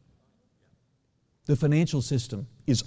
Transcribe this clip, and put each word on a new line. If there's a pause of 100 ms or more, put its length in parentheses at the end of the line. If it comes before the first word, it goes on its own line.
(1500)
The
financial
system (200)
is